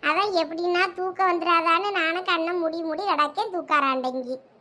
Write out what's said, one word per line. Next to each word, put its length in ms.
அதான் 340
எப்படின்னா 460
தூக்கம் 320
வந்துடாதான்னு 600
நானும் 360
கண்ணை 260
மூடி 280
மூடி 220
கிடக்கேன், 500
தூக்காராண்டங்கி. 800